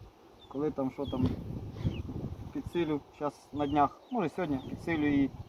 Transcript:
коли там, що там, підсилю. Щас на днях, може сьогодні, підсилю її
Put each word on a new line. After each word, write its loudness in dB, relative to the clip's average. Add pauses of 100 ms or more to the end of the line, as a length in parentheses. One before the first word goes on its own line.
(500)
коли 0
там, 0
що -4
там, 2 (1300)
підсилю. 0 (140)
Щас -4
на 0
днях, 4 (100)
може 2
сьогодні, 0 (100)
підсилю 0
її 6 (180)